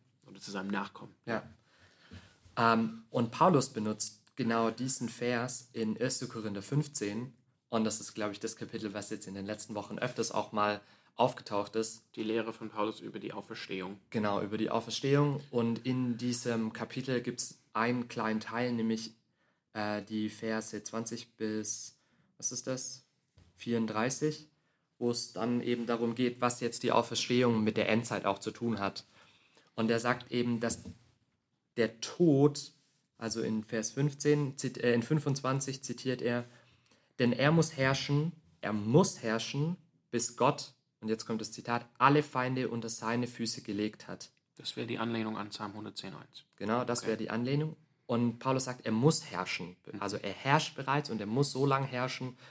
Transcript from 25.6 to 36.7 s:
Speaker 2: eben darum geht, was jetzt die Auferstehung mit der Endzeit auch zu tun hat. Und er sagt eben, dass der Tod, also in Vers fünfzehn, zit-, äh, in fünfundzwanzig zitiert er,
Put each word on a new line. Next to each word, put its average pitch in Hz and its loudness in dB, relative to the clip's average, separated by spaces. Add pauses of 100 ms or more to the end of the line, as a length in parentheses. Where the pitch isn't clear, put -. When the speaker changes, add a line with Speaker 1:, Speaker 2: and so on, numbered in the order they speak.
Speaker 2:
eben 117 0
darum 117 0
geht, 123 0
was 120 2
jetzt 117 -2
die 123 2
Auferstehung 117 4
mit 107 2
der 107 2
Endzeit 110 2
auch 98 2
zu - -6
tun 113 -2
hat. 98 -4 (720)
Und 113 2
er 117 4
sagt 123 -2
eben, 120 2
dass 117 0 (960)
der - 0
Tod, 143 6 (460)
also 113 -4
in 107 0
Vers 107 -4
fünfzehn, 143 2
zit-, - -4
äh, 120 4
in 117 4
fünfundzwanzig 135 0
zitiert 123 -4
er, 120 0 (720)